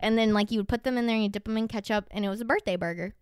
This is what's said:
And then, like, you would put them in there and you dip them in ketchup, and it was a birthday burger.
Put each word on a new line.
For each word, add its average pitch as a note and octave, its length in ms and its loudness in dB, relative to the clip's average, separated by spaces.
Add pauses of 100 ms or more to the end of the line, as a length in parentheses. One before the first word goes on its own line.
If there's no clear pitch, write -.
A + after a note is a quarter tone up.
And A3 180 2
then, A3 160 4
like, G#3 160 2
you A3+ 80 2
would G3+ 100 0
put A#3+ 140 -2
them B3+ 160 0
in A#3 80 0
there A#3 80 2
and A3 80 2
you G#3 80 2
dip G#3 140 -6
them A3 120 -4
in A3 120 0
ketchup, G#3 420 -2
and G3+ 140 -4
it G3+ 40 0
was G3+ 120 -4
a A#3 40 -6
birthday B3+ 300 0
burger. F3 480 -4